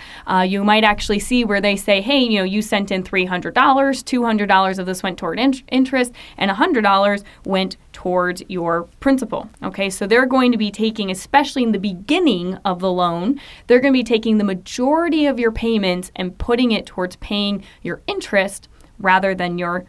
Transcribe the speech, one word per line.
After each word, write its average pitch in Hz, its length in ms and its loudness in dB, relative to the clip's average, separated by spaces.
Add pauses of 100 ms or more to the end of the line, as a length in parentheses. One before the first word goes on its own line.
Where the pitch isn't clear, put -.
(280)
uh, 185 200 2
you 196 160 -2
might 214 200 4
actually 208 340 2
see 240 260 0
where 202 180 0
they 202 140 2
say, 196 260 2
"Hey, 269 180 2
you 226 180 2
know, 190 60 2
you 196 180 -2
sent 202 300 -2
in 190 100 -2
three 185 240 -2
hundred 175 300 -4
dollars, 269 480 2
two 247 200 -2
hundred 220 240 0
dollars 190 300 2
of 185 80 -4
this 185 160 -6
went 185 160 -4
toward 170 220 -6
in-, 262 160 2 (140)
interest, 254 420 0 (260)
and 196 140 0
a 185 40 0
hundred 277 260 2
dollars 202 420 2 (220)
went 190 320 -2 (160)
towards 180 540 -2
your 170 360 -2 (160)
principal." 262 500 -2 (140)
Okay, 190 260 -4
so 190 160 -6
they're 233 220 4
going 254 240 4
to 233 60 0
be 208 120 -2
taking, 214 400 -4
especially 277 540 0
in 226 80 2
the 196 80 0
beginning 196 840 0
of 180 160 -2
the 185 120 0
loan, 180 480 0 (260)
they're 247 140 6
gonna 269 140 2
be 254 100 2
taking 226 340 0
the 208 60 2
majority 285 840 0
of 262 140 0
your 233 120 2
payments 196 640 -2
and 180 220 -8
putting 240 340 0
it 202 140 -2
towards 180 300 -8
paying 202 480 -4 (180)
your - 240 -8
interest 202 640 -2 (320)
rather 190 340 2
than 175 240 -4
your 180 320 -4